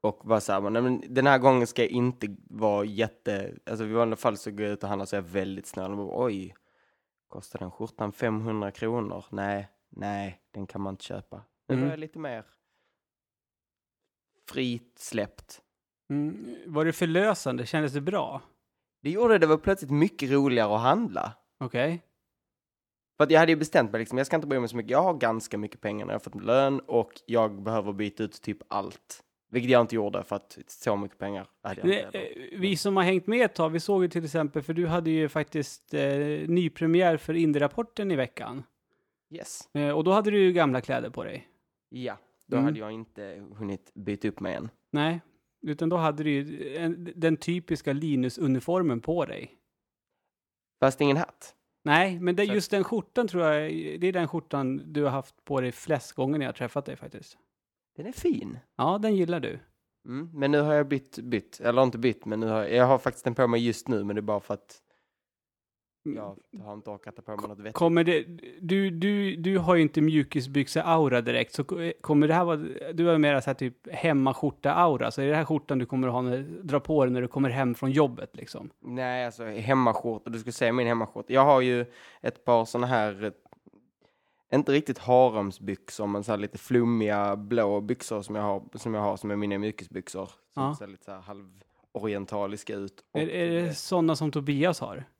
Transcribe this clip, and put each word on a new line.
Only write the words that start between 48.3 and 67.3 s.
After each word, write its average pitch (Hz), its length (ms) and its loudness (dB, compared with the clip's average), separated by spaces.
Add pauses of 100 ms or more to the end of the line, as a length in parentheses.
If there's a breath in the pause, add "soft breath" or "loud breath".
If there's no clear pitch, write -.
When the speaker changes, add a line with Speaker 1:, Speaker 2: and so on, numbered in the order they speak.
Speaker 2:
på 165 240 -2
dig. - 300 -12 (1200)
Speaker 1:
Fast 135 220 2
ingen 143 160 4
hatt. - 380 -8 (280)
Speaker 2:
Nej, 170 360 2
men 180 160 0
det, 202 120 2
Speaker 1:
Så 202 60 -2
Speaker 2:
just 202 180 -2
den 196 120 2
skjortan 233 440 -2
tror 175 160 0
jag, 151 280 2 (300)
det 180 60 2
är 185 60 2
den 170 140 0
skjortan 147 680 -4
du 147 100 0
har 143 80 2
haft - 340 -8
på 139 160 -2
dig 123 100 -2
flest - 420 -4
gånger 135 260 -2
när 135 60 -2
jag 123 60 -6
har - 60 -12
träffat 135 280 -6
dig 135 100 -10
faktiskt. - 420 -20 (580)
Speaker 1:
Den 151 120 -12
är 254 40 -10
fin. - 480 -2 (160)
Speaker 2:
Ja, 165 220 0
den 214 180 2
gillar 170 240 0
du. - 200 -8 (480)
Speaker 1:
Mm, 143 260 -8
men 143 180 2
nu 147 100 6
har 151 120 4
jag 147 140 4
bytt, 139 320 -4
bytt. 117 400 -4
Eller 120 240 4
inte 120 140 2
bytt, 117 280 0
men 107 140 -4
nu 110 80 -2
har, 110 160 0
jag 120 220 6
har 131 120 6
faktiskt - 280 -4
den 120 100 -2
på 127 120 4
mig 117 180 2
just 110 220 -2
nu, 110 160 0
men 101 120 -4
det 107 40 0
är 104 40 -6
bara 104 160 -2
för - 140 -8
att - 280 -14 (1200)
Speaker 2:
Mm. 143 120 -8 (340)
Speaker 1:
jag 202 120 -18
har 104 100 -14
inte 104 160 -14
orkat 101 260 -14
ta 101 60 -20
på 107 160 -10